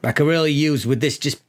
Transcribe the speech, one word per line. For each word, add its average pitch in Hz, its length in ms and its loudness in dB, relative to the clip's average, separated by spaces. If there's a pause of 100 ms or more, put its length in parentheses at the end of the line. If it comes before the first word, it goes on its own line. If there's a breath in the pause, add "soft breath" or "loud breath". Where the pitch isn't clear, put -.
I 120 80 -2
could 147 160 2
really 160 240 2
use 143 340 0
with 123 160 0
this 135 160 -2
just - 320 -6